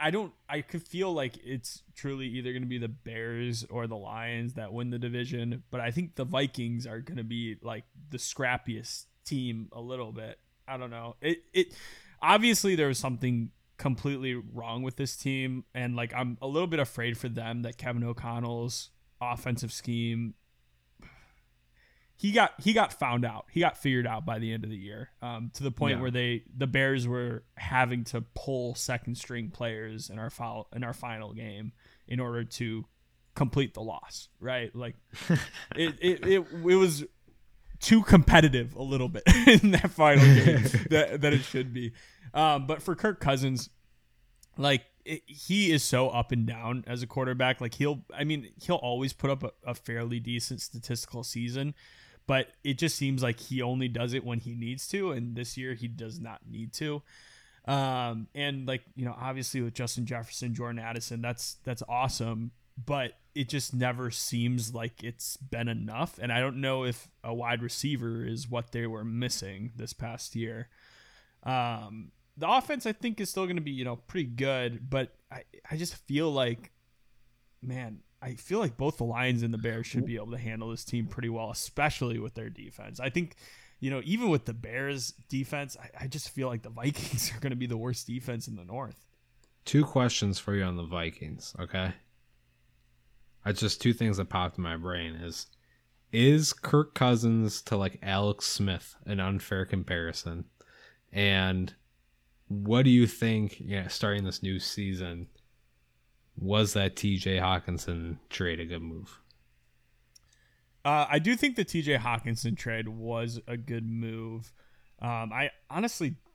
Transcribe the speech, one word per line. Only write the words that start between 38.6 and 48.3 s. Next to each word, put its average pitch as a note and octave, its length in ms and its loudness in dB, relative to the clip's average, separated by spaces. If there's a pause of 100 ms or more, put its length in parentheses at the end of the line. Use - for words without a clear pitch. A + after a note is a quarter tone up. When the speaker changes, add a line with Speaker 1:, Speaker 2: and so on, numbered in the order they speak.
Speaker 1:
a B2+ 60 -6
little C3 280 -2
bit - 160 -6
<laughs> A#3+ 200 10
in G#3 260 12
that F3 180 4
final C#3+ 340 10
game B2 380 10
Speaker 2:
<laughs> A#2+ 280 2
Speaker 1:
that, D3+ 300 4
that D3 140 4
it C3 80 4
should C3 320 -4
be. A#2+ 180 -4 (400)
Um, D3 340 4
but D3 160 -2
for F3 120 -2
Kirk G#3 260 0
Cousins, C3 480 2 (880)
like, C#3 300 2 (180)
it, D#3 220 -6
he F3+ 440 2
is D3 140 4
so C3 240 4
up A#2+ 240 -2
and A2+ 140 2
down A#2 400 -4
as A#2+ 160 -6
a B2 40 -6
quarterback. B2+ 540 0
Like, A#2 140 -4
he'll, C#3+ 280 0 (120)
I C#3 100 -4
mean, D3 340 -4